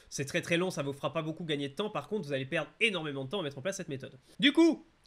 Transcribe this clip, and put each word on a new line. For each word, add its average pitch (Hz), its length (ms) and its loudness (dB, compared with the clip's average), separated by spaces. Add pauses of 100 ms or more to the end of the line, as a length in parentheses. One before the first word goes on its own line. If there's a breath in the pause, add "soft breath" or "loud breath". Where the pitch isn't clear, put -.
c'est 139 160 -4
très 165 160 -2
très 170 160 0
long, 180 140 2
ça 160 100 -4
vous 139 120 -2
fera 135 200 -4
pas 165 80 -2
beaucoup 156 220 -6
gagner 143 260 -2
de 139 60 -16
temps. 208 160 -4
Par 147 160 -6
contre, 208 180 -4
vous 143 80 -6
allez 135 120 0
perdre 151 340 -2
énormément 156 460 0
de 131 40 -8
temps 202 120 -2
à - 20 -2
mettre 139 160 -6
en - 20 -10
place 190 160 -4
cette 175 120 -8
méthode. 131 280 -8 (220 soft breath)
Du 262 120 6
coup, 330 360 6 (200)